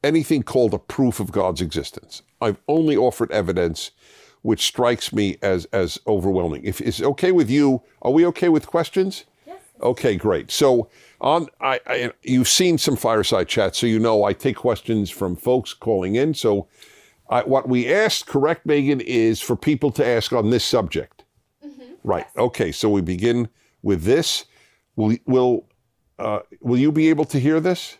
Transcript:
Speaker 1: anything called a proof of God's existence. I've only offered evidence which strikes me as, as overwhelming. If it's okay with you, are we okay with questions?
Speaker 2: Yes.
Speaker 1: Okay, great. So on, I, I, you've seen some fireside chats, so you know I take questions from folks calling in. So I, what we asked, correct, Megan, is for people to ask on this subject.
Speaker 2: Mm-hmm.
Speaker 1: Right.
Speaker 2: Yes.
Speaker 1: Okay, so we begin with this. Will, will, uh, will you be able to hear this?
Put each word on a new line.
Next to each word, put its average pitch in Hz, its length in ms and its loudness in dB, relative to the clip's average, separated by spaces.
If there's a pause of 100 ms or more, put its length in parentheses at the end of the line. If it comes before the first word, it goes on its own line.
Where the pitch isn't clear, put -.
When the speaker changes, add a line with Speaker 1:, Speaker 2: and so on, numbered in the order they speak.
Speaker 1:
anything 151 400 2
called 113 320 2
a - 40 -6
proof - 400 0
of 95 120 -6
God's 92 280 0
existence. - 640 -8 (180)
I've 214 180 -2 (100)
only 156 280 2
offered 117 360 0
evidence 87 600 -2 (520)
which 107 220 0
strikes 120 460 -2
me 101 300 -2
as, 92 260 0
as 90 380 -2
overwhelming. 90 600 0
If - 160 -6
it's - 200 -4
okay 143 300 0
with 160 180 2
you, 135 320 2 (220)
are 127 80 0
we 165 160 6
okay 175 220 0
with 156 180 2
questions? 185 560 -2 (240)
Speaker 2:
Yes. 359 140 -20 (200)
Speaker 1:
Okay, 120 340 0
great. 90 360 -2
So 127 380 2 (300)
on, 160 280 0 (140)
I, 131 260 -2
I, 123 240 -4 (100)
you've 127 280 2
seen 180 280 2
some 139 200 0
fireside 107 500 0
chats, 101 320 -2
so 123 80 0
you 110 100 2
know 110 280 2
I 101 80 0
take 127 240 -4
questions 110 520 -2
from 90 260 -6
folks 123 380 -2
calling 98 420 -2
in. 143 200 0
So 101 320 0 (600)
I, 120 140 0
what 131 260 0
we 123 240 0
asked, 208 360 0
correct, 151 400 0
Megan, 143 340 2
is 113 400 0
for 120 140 -2
people 147 360 0
to 139 140 0
ask 117 280 0
on 110 160 2
this 120 160 2
subject. - 580 -2 (420)
Speaker 2:
Mm-hmm. 269 280 -20 (100)
Speaker 1:
Right. - 220 -4 (100)
Speaker 2:
Yes. 107 80 0
Speaker 1:
Okay, 107 300 -2
so - 160 0
we 101 100 2
begin 110 480 0 (340)
with 95 220 0
this. 139 400 0 (540)
Will, 110 180 2 (100)
will, 127 400 2 (540)
uh, 107 200 -4 (200)
will 123 180 0
you 147 140 2
be 156 180 2
able 156 160 2
to 143 140 -2
hear 156 220 2
this? 180 380 -4